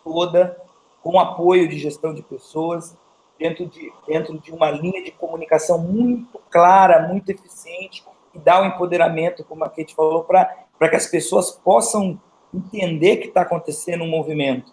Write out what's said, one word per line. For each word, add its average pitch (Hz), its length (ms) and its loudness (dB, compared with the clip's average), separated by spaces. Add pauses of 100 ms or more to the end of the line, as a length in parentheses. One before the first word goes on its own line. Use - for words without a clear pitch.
toda, 170 520 0 (460)
com 170 180 2
apoio 180 480 2
de 147 120 -10
gestão 151 340 -8
de 147 80 -14
pessoas, 165 720 -10 (440)
dentro 165 260 -6
de, - 260 -18 (160)
dentro 156 300 -6
de - 140 -20
uma 160 180 0
linha 175 340 -6
de - 60 -16
comunicação 165 720 -2
muito 233 600 -2 (120)
clara, 175 560 6
muito 190 240 -6
eficiente, - 720 -20 (280)
e - 60 -20
dar 160 240 4
o 196 40 0
empoderamento, 170 800 -2
como 160 180 -10
a 143 60 -4
Kate - 260 -12
falou, 160 300 0
pra, 185 280 4 (240)
pra - 120 2
que - 60 2
as - 120 -4
pessoas 180 420 -2
possam 202 720 0 (320)
entender 180 640 0
que - 120 -12
tá 180 120 2
acontecendo 165 640 -6
um 165 60 -6
movimento, 147 640 -4